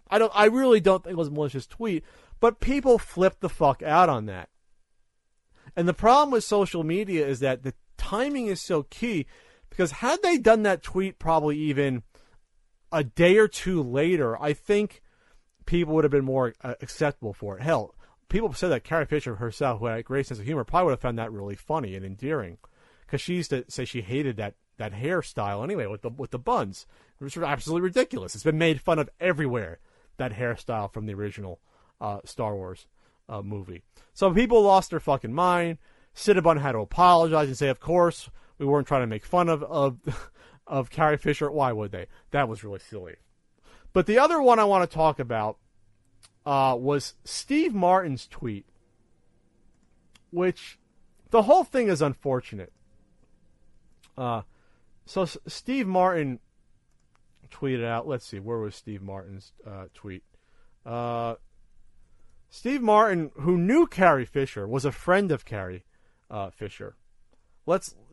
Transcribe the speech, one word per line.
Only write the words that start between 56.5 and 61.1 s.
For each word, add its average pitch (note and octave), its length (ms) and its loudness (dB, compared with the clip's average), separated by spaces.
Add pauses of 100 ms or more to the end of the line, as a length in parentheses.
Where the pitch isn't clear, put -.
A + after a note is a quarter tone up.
tweeted B2+ 360 -6
out, A#2 220 -4
let's C3 180 -8
see, G2+ 140 -14
where A2+ 180 -8
was G#2+ 180 -8
Steve G#2 260 -14
Martin's, G2 520 -16 (120)
uh, G2 280 -16
tweet? F#2+ 300 -16 (600)
Uh, A#2 500 -6 (1120)